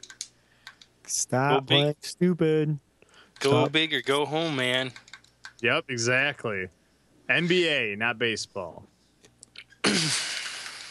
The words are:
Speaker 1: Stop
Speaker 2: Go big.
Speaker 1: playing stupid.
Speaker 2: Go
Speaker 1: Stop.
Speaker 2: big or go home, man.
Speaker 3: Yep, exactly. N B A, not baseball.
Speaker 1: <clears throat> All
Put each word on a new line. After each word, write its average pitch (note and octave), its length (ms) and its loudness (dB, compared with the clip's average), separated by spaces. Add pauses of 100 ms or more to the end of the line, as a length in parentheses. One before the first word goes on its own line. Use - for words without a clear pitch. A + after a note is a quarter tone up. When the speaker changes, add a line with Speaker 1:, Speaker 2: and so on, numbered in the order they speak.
(1040)
Speaker 1:
Stop C3 460 0
Speaker 2:
Go D3+ 100 2
big. C3 60 -10
Speaker 1:
playing D3 340 2
stupid. D#3 800 0 (600)
Speaker 2:
Go C3+ 100 2
Speaker 1:
Stop. C#3+ 220 4
Speaker 2:
big D#3 220 2
or C3 80 0
go C#3 240 2
home, D#3 300 -2
man. B2+ 360 0 (720)
Speaker 3:
Yep, C3 280 2
exactly. A#2+ 800 0 (600)
N D#3 180 2
B F3 200 4
A, B2 300 0
not A#2 200 0
baseball. G#2 680 -4 (600)
Speaker 1:
<clears throat> - 420 -12
All G#3+ 60 2 (1000)